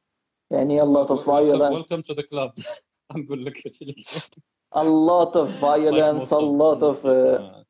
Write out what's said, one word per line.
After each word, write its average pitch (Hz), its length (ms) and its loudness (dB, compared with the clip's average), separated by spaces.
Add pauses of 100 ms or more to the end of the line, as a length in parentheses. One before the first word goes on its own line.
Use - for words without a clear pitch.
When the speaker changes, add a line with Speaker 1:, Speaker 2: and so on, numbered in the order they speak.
(520)
Speaker 1:
يعني 143 300 0
a - 20 2
lot 143 240 2
of 135 100 0
Speaker 2:
Welcome, - 60 -12
Speaker 1:
violence. 143 520 2
Speaker 2:
welcome 165 260 -8
to 151 120 -10
the 143 80 -8
club. 135 300 -8 (300)
<laughs> - 320 -20
غنقول 139 300 -10
لك 139 120 -12
شي - 140 -14 (120)
اللي 143 100 -16
كاين. - 300 -14 (540)
Speaker 1:
A 156 100 0 (240)
lot 170 260 2
of 165 120 2
Speaker 2:
Like 190 120 -10
Speaker 1:
violence, 151 640 2
Speaker 2:
most 127 100 -4
Speaker 1:
a 151 40 4
Speaker 2:
of 151 60 2 (200)
Speaker 1:
lot 151 180 4
Speaker 2:
most 147 180 2
Speaker 1:
of, - 60 -10
uh, 135 40 -2
Speaker 2:
of, 131 320 4
uh, 98 300 -18